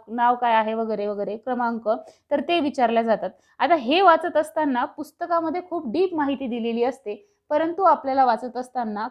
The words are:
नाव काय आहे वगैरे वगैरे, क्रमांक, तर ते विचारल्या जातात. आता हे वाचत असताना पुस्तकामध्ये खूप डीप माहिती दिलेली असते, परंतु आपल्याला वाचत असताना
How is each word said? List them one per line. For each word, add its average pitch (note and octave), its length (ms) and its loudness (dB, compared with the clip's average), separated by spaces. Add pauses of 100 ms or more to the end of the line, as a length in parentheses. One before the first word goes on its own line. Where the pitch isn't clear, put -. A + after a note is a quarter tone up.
नाव A#3+ 280 2
काय A#3+ 180 2
आहे A3 200 2
वगैरे A3 320 -2
वगैरे, G3+ 300 -4
क्रमांक, A#3 520 -4 (420)
तर D4 100 2
ते E4+ 200 0
विचारल्या A#3 420 2
जातात. G#3+ 280 0 (280)
आता D4+ 160 2
हे D4 260 2
वाचत E4 360 4
असताना D4+ 480 0
पुस्तकामध्ये E4 760 -4 (100)
खूप D#4+ 220 -6
डीप F#4 220 0
माहिती C#4 320 -2
दिलेली A#3 380 -2
असते, B3 420 -6 (220)
परंतु E4 340 0
आपल्याला C4+ 420 4
वाचत A#3+ 320 0
असताना A#3 540 -6